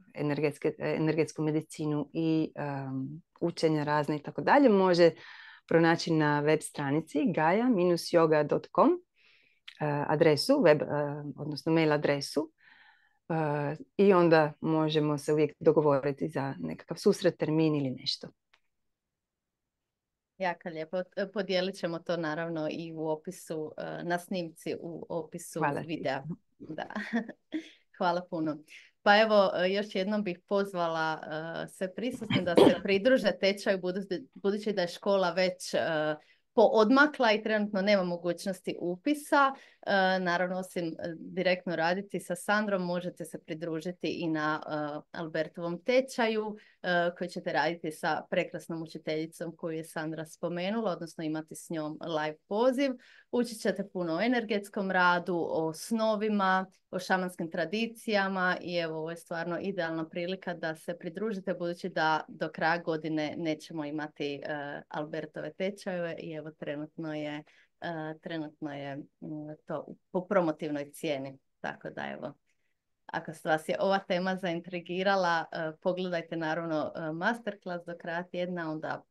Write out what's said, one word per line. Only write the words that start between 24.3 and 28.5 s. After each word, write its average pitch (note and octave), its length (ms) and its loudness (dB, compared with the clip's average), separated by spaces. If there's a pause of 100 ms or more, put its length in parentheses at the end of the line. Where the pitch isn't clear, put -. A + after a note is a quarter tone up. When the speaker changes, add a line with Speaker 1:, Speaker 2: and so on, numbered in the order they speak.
Speaker 2:
u E3+ 280 -12
opisu E3+ 500 -10
Speaker 1:
Hvala D3 220 -2
ti. D3+ 60 -10
Speaker 2:
videa. C#3 360 -4 (360)
Da. - 280 -10 (580)
<laughs> - 540 -12
Hvala F3+ 320 0
puno. D#3 280 -4 (440)